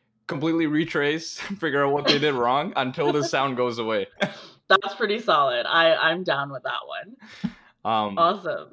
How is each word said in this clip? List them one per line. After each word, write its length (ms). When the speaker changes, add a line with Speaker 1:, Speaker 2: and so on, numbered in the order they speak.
Speaker 1:
completely 380
retrace, 720
<laughs> 200
figure 260
out 80
what 140
they 140
did 140
wrong 420
until 360
the 120
sound 320
goes 220
away. 340
<laughs> 560
Speaker 2:
That's 280
pretty 240
solid. 440
I, 300
I'm 300
down 260
with 140
that 200
one. 680
Speaker 1:
Um, 340
Speaker 2:
Awesome. 540